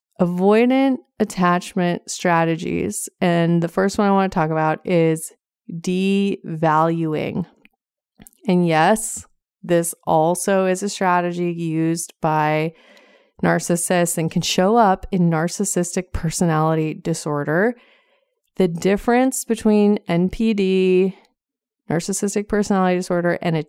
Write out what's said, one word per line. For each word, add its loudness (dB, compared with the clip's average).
Avoidant 2
attachment -2
strategies. -2
And 2
the -2
first -2
one 2
I 2
want 2
to -6
talk 0
about 0
is 0
devaluing. -2
And 4
yes, 0
this 0
also 2
is -2
a -4
strategy -2
used -2
by 0
narcissists 0
and -2
can -2
show 2
up 2
in 2
narcissistic -4
personality 0
disorder. -2
The 2
difference 0
between 2
N 0
P -2
D, 2
narcissistic -4
personality 2
disorder, 0
and -2
a, -4